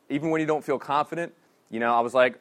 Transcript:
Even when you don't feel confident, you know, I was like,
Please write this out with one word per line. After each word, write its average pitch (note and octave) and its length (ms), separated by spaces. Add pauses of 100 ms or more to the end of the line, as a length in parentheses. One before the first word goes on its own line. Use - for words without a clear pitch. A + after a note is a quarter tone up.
(100)
Even D3 180
when D#3+ 140
you D#3 40
don't D3+ 160
feel C3+ 160
confident, D3+ 540 (380)
you A2+ 100
know, A#2 140
I A#2+ 60
was A#2 120
like, B2+ 280